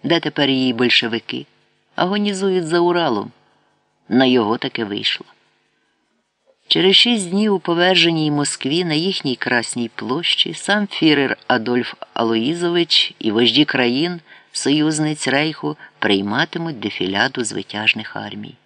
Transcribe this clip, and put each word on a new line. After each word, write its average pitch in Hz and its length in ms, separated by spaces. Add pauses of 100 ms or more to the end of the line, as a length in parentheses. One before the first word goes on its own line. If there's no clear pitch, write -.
Де 165 160
тепер 143 300
її 131 240
большевики? 120 720 (500)
Агонізують 190 720
за 170 120
Уралом. 165 520 (760)
На 123 160
його 123 320
таки 120 280
вийшло. 104 400 (1400)
Через 185 280
шість 214 340
днів 202 240
у 185 60
поверженій 170 720
Москві 147 540
на 160 80
їхній 156 420
Красній 120 600
площі 139 580
сам 202 340
фірер 143 500 (100)
Адольф 123 460 (200)
Алоїзович 160 1040
і 110 120
вожді 117 340
країн 139 560 (300)
союзниць 151 760
Рейху 151 500 (220)
прийматимуть 117 800
дефіляду 107 640
звитяжних 107 720
армій. 104 400 (100)